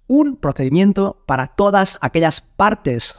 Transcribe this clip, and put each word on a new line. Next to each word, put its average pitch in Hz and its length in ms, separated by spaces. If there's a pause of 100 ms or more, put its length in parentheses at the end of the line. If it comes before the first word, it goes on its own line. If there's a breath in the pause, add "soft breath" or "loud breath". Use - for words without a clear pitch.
un 277 300
procedimiento 180 920
para 131 200
todas 202 540
aquellas 165 400
partes 185 760